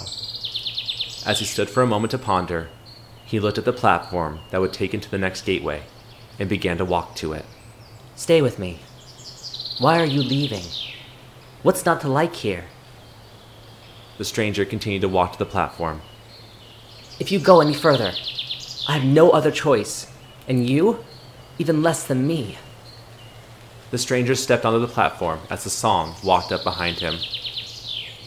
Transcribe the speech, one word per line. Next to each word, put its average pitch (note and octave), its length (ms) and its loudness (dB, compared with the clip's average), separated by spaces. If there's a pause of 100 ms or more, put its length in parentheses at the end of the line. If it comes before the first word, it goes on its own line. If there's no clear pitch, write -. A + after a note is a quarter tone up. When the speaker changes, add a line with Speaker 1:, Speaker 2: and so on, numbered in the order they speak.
(1300)
Speaker 1:
As G#2+ 140 0
he G#2+ 60 -4
stood - 260 -4
for B2+ 100 0
a B2 60 4
moment A2 240 0
to C3 80 -4
ponder, F2 500 -2 (560)
he A2 140 -2
looked G#2 180 0
at A2 80 -6
the B2 80 2
platform E2+ 680 0 (100)
that F#2 100 0
would F#2+ 120 0
take F#2+ 200 -4
him G2+ 80 -4
to - 80 -14
the G2+ 80 -4
next F#2+ 240 -2
gateway D2+ 400 -2 (560)
and G2+ 100 -4
began F2+ 300 0
to F#2 80 0
walk F2 300 -2
to D#2 180 -6
it. D#2 120 -10 (680)
Speaker 2:
"Stay E3 280 4
with A#2+ 160 0
me," F2+ 200 -8 (1000)
why D#3+ 220 4
are E3 40 4
you C#3+ 160 2
leaving? B2+ 440 -2 (1000)
What's - 220 2
not E3 160 2
to D3 80 -2
like D#3 260 2
here? F2 300 -4 (1500)
Speaker 1:
The G2+ 80 -6
stranger G2+ 400 0
continued G2 380 -2
to G2 40 2
walk F2+ 240 2
to - 80 -14
the G2+ 60 0
platform. D#2+ 560 -2 (1160)
Speaker 2:
If C3+ 140 -6
you G3 80 2
go E3 220 10
any D3+ 120 4
further, C3 380 4 (800)
I D3 80 0
have C3+ 80 0
no D#3 260 8
other D3+ 200 4
choice, - 600 0 (380)
and B2 200 2
you, E3 360 2 (540)
even D#3 220 2
less D#3+ 240 2
than C3 220 0
me. C#3 300 -4 (1300)
Speaker 1:
The B2 60 -4
stranger B2 380 2
stepped B2 300 2
onto A2+ 140 4
the A#2 80 2
platform E2 520 0 (100)
as - 140 -6
the G2+ 60 -6
song F2 440 0 (120)
walked F2+ 260 4
up F#2 140 -2
behind F2 340 -2
him. E2 160 -4 (1120)